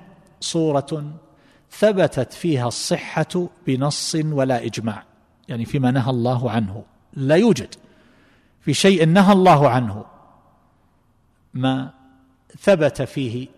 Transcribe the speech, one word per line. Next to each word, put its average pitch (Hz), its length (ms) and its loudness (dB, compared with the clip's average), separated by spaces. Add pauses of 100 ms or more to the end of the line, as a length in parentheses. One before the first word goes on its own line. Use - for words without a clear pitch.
(400)
صورة 151 640 -4 (640)
ثبتت 190 640 0
فيها 131 360 -2
الصحة - 800 -4 (180)
بنص 135 580 -2
ولا 131 400 -2
إجماع، 107 400 -6 (440)
يعني 117 160 -6
فيما 127 260 0
نهى 131 200 0
الله 123 400 -2
عنه، 104 340 -4 (280)
لا 139 220 0
يوجد 196 400 2 (840)
في 147 140 -4
شيء 185 320 4
نهى 190 260 6
الله 175 360 6
عنه 113 360 -2 (1500)
ما 131 360 -4 (680)
ثبت 156 440 2
فيه 127 560 -8